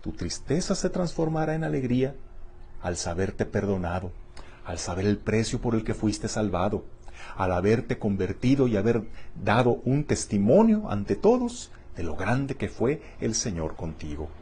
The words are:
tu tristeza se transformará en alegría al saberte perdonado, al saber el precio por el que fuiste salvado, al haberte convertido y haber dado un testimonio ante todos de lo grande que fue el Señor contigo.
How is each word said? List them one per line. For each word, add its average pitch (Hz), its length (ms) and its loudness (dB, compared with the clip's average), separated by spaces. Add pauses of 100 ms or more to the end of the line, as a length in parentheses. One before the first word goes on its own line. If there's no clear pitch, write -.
tu - 100 -6
tristeza 151 640 -2
se 185 160 -2
transformará 160 640 0
en 160 80 -2
alegría 131 500 2 (720)
al 90 120 -2
saberte 92 520 -2
perdonado, 92 640 0 (540)
al 85 120 -6
saber 92 300 -2
el 104 100 4
precio 113 440 0
por 117 120 0
el 110 100 2
que 113 120 -2
fuiste 107 320 0
salvado, 101 580 0 (500)
al 92 160 0
haberte 101 460 2
convertido 123 680 2
y 107 100 2
haber 113 240 4 (420)
dado 117 400 4
un 139 200 2
testimonio 180 880 4
ante 104 240 0
todos 240 560 2 (240)
de - 80 -4
lo - 120 0
grande 131 400 0
que 98 140 -2
fue 143 320 0 (180)
el 113 140 0
Señor 82 420 -2
contigo. 78 540 -6 (120)